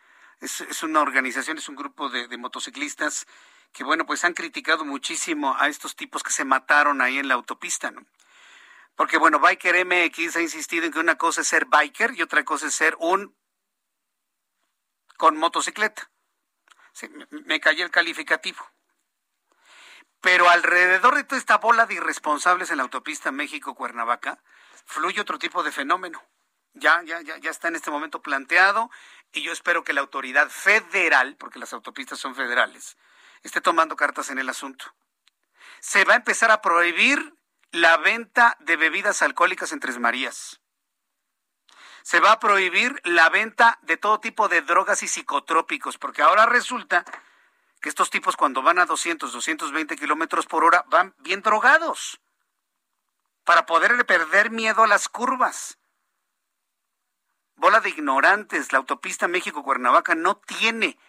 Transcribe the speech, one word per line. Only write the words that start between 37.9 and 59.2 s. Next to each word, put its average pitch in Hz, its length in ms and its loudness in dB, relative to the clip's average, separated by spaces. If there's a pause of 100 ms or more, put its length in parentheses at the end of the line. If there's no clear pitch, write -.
venta 226 600 2
de 160 160 0
bebidas 175 460 0
alcohólicas 170 500 0
en 143 80 -8
Tres 123 180 -6
Marías. 120 600 -4 (1400)
Se - 180 2
va 190 120 6
a 226 80 2
prohibir 208 640 0
la 170 240 4
venta 220 540 2
de 160 140 -2
todo 214 220 2
tipo 214 300 -2
de 170 140 2
drogas 180 400 0
y 190 60 -8
psicotrópicos, 151 880 -4
porque 139 240 -6
ahora 196 240 6
resulta 233 580 0 (800)
que 156 80 -8
estos - 180 0
tipos 185 280 -4
cuando 135 260 0
van 170 160 4
a 175 80 4
doscientos, 156 460 -4
doscientos 151 400 -6
veinte 156 240 -6
kilómetros 156 500 0
por 160 180 2
hora 170 240 8
van 180 300 4
bien 180 240 -6
drogados 262 800 2 (1200)
para 170 220 4
poderle 214 380 2
perder 180 460 2
miedo 220 320 2
a 226 40 6
las 208 220 2
curvas. 247 680 -4 (1800)
Bola 202 240 4
de 202 100 -4
ignorantes, 170 800 0
la 135 60 4
autopista 175 500 -4